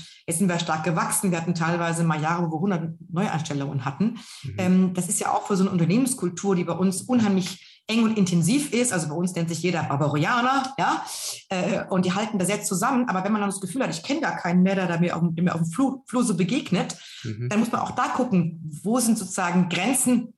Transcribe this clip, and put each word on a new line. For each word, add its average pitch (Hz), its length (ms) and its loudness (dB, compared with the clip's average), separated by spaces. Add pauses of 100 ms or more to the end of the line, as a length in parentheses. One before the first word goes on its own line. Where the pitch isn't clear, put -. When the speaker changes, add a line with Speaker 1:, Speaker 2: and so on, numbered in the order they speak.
(260)
Speaker 1:
jetzt 165 140 -2
sind 196 100 4
wir 170 80 0
stark 160 260 -2
gewachsen. 185 460 0
Wir 170 100 0
hatten 165 140 -2
teilweise 170 500 0
mal 156 160 2
Jahre, 170 280 0
wo 160 80 -4
wir 147 40 -2
hundert 170 300 0 (200)
Neueinstellungen 143 760 -2
hatten. 208 320 -2 (240)
Speaker 2:
Mhm. 110 160 -10
Speaker 1:
Ähm, 185 360 4
das 170 140 -4
ist - 120 -2
ja - 120 -2
auch - 140 -2
für 208 100 0
so 185 60 4
eine 196 80 2
Unternehmenskultur, 185 840 0
die 175 100 0
bei 170 100 -4
uns 185 260 0
unheimlich 202 680 0 (180)
eng 226 180 2
und 220 120 2
intensiv 185 560 2
ist. 240 200 2
Also 165 160 -2
bei 147 60 -4
uns 180 200 -2
nennt 170 140 -2
sich 165 140 -4
jeder 175 200 0
Barbarianer, 220 960 2
ja, 247 260 0 (440)
äh, 185 400 -2
und 185 160 2
die 185 80 0
halten 214 260 -2
da 180 60 2
sehr 202 180 -2
zusammen. 240 460 0
Aber 185 160 -2
wenn 208 80 0
man 214 80 2
dann 202 100 0
das 190 100 -8
Gefühl 190 220 -4
hat, 180 80 0
ich - 120 -8
kenn 302 180 -2
gar - 160 -2
keinen 180 260 4
mehr, 190 140 4
der, 190 100 0
der 170 140 0
mir - 160 2
auf, 165 60 0
der 170 220 0
mir 175 100 2
auf 165 80 0
dem - 80 -2
Flu-, 269 360 0
Flur 240 180 0
so 170 120 0
begegnet, 208 600 0 (280)
Speaker 2:
Mhm. 117 240 -6
Speaker 1:
dann 208 100 0
muss - 140 2
man - 80 -2
auch - 100 -2
da 254 180 -2
gucken, 185 520 0 (220)
wo 226 180 0
sind 226 180 2
sozusagen 180 500 0
Grenzen 233 680 0